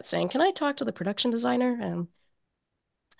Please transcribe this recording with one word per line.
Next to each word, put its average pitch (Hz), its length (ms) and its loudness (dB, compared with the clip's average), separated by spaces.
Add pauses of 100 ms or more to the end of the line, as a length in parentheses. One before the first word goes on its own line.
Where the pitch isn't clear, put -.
saying, 170 260 0
"Can 277 140 2
I 381 80 6
talk 285 260 -2
to 277 80 -4
the 220 80 -2
production 202 380 -2
designer?" 247 500 2
And 175 280 -4 (1120)